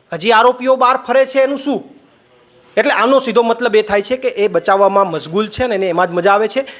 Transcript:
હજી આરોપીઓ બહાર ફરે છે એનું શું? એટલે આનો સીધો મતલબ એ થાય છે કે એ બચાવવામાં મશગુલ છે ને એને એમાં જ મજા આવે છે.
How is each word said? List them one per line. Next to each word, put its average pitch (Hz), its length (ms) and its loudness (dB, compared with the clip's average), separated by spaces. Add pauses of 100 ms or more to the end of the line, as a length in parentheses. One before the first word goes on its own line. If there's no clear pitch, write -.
(140)
હજી 170 180 -2
આરોપીઓ 247 440 2
બહાર 254 220 0
ફરે 262 280 0
છે 262 140 -2
એનું 269 180 0
શું? 262 260 -6 (920)
એટલે 262 140 2
આનો 240 280 2
સીધો 240 240 0
મતલબ 233 320 0
એ 214 60 4
થાય 208 200 0
છે 254 160 -6
કે 254 100 -6
એ 208 200 -2
બચાવવામાં 196 640 2
મશગુલ 160 360 -4
છે 247 200 -4
ને 226 80 -2
એને 190 140 -2
એમાં 175 180 0
જ 170 60 -10
મજા 180 200 2
આવે 214 140 2
છે. 262 180 -6 (140)